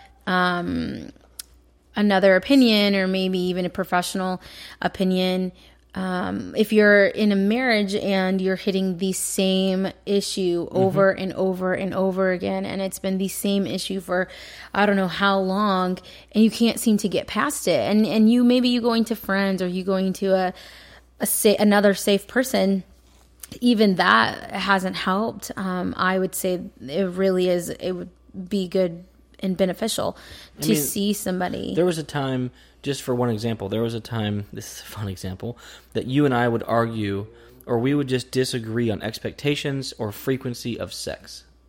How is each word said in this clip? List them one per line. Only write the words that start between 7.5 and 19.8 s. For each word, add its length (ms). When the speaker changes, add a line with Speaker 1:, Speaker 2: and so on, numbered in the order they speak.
Speaker 1:
and 460
you're 160
hitting 440
the 120
same 800
issue 640
Speaker 2:
Mm-hmm. 100
Speaker 1:
over 340
and 220
over 400
and 200
over 380
again, 340
and 160
it's 180
been 180
the 100
same 400
issue 320
for 300
I 120
don't 100
know 140
how 300
long, 580
and 120
you 80
can't 280
seem 180
to 120
get 180
past 400
it, 120
and, 160
and 260
you, 120
maybe 260
you 120
going 240
to 100
friends 460
or 60
you 160